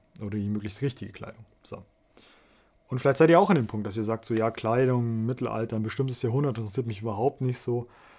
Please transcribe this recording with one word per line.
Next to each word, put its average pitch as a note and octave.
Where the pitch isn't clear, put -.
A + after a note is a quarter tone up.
oder G#2
die G2+
möglichst G#2
richtige C3
Kleidung. -
So. G2+
Und B2+
vielleicht C#3
seid D#3+
ihr E3+
auch G3
an F3
dem A#2
Punkt, G#2+
dass G2+
ihr A2+
sagt, A2
so, A#2
ja, A2
Kleidung, A#2
Mittelalter, A#2
ein A2
bestimmtes B2+
Jahrhundert B2
interessiert A2+
mich G#2
überhaupt A2+
nicht B2+
so. A#2+